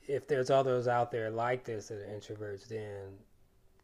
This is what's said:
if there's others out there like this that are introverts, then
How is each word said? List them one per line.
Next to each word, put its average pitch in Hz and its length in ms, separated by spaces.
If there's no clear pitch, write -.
if 135 200
there's 127 220
others 131 380
out 120 240
there 110 180
like 120 340
this 110 240
that 113 120
are 101 140
introverts, 104 540
then 101 460